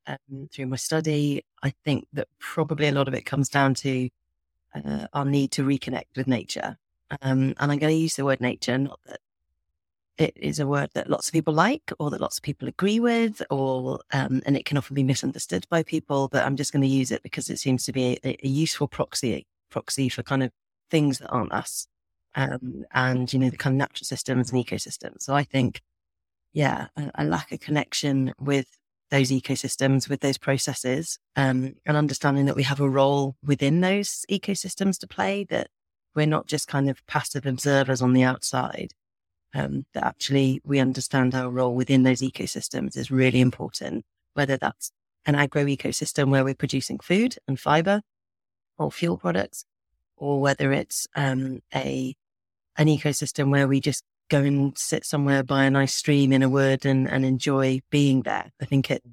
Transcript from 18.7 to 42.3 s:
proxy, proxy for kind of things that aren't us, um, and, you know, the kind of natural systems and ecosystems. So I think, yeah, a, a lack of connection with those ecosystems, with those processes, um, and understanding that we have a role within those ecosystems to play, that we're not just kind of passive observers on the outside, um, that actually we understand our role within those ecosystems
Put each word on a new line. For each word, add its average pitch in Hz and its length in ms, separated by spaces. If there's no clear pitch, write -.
proxy, - 600
proxy - 380
for - 120
kind 135 220
of 123 80
things 147 260
that - 120
aren't 113 220
us, - 360
um, 135 580
and, 127 400
you 131 60
know, 127 100
the 131 80
kind 135 160
of 135 60
natural - 260
systems 127 460
and 127 120
ecosystems. - 600
So 135 100
I 143 100
think, - 380
yeah, - 440
a, 147 200
a 147 100
lack 156 260
of - 80
connection 139 800
with 139 380
those 135 220
ecosystems, 135 800
with 139 120
those 139 160
processes, 135 800
um, 131 380
and 151 100
understanding 143 480
that 139 100
we 143 60
have 135 180
a 143 80
role 139 560
within 143 380
those 196 480
ecosystems 196 720
to - 80
play, 196 380
that - 240
we're 151 140
not 156 180
just - 220
kind 139 200
of 131 200
passive 139 400
observers 135 520
on 127 140
the 127 80
outside, - 680
um, 139 400
that - 100
actually 139 600
we 143 160
understand 127 560
our 127 140
role 123 260
within 127 280
those 127 180
ecosystems - 760